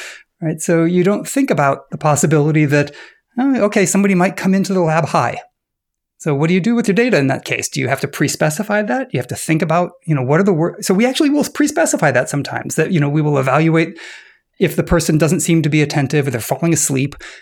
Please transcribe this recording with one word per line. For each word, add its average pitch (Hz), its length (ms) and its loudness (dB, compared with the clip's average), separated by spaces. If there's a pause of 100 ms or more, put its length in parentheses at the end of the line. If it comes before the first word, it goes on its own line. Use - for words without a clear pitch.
(420)
right? 160 180 -4
So 165 260 2
you 180 180 2
don't 196 240 0
think 277 240 0
about 139 400 0
the 160 80 -10
possibility 151 640 2
that, 143 300 0 (420)
oh, 247 280 2
okay, 202 200 0
somebody 196 300 2
might 185 220 0
come 190 180 0
into 196 180 0
the 185 80 2
lab 151 240 2
high. 135 320 -2 (800)
So 156 160 -4
what 143 140 0
do 180 80 2
you 190 60 2
do 226 120 0
with 233 140 0
your 196 80 2
data 233 240 2
in 139 80 2
that 131 180 -2
case? 117 240 -4
Do 143 100 -6
you 127 100 -2
have 135 100 -2
to 143 80 -4
pre-specify 160 760 -2
that? 247 320 -4
You 143 60 -2
have - 80 -6
to - 80 -8
think 160 260 -2
about, 170 300 0 (160)
you 160 80 0
know, 131 80 -2
what 143 160 2
are 202 40 2
the 196 100 2
wor-, 165 280 -2
so 190 140 0
we 226 100 2
actually 269 240 2
will 294 140 2
pre-specify 294 680 0
that 151 180 0
sometimes, 120 480 -6
that, 160 160 0
you 175 80 2
know, 143 100 2
we 151 120 0
will 147 160 0
evaluate 160 640 2 (600)
if 156 160 0
the - 80 -2
person 165 340 2
doesn't 156 220 2
seem 165 240 2
to 156 60 0
be 151 120 2
attentive 147 460 0
or 135 40 -4
they're 120 80 -4
falling 165 340 -2
asleep, 143 420 -2 (260)